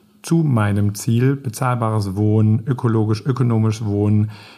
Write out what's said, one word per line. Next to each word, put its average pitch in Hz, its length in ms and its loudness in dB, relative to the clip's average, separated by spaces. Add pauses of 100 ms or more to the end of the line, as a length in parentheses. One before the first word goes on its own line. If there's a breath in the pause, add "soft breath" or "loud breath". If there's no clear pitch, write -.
(220)
zu 170 140 0
meinem 104 580 0
Ziel, 120 400 0
bezahlbares 110 800 -2
Wohnen, 107 520 2
ökologisch, 113 580 0
ökonomisch 113 600 0
Wohnen, 104 460 0 (280 loud breath)